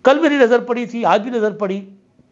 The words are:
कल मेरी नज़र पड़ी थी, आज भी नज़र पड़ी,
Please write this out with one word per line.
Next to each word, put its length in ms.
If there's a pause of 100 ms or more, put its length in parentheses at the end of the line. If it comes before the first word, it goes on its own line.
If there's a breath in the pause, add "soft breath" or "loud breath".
कल 140
मेरी 180
नज़र 220
पड़ी 280
थी, 160
आज 180
भी 100
नज़र 220
पड़ी, 260 (520)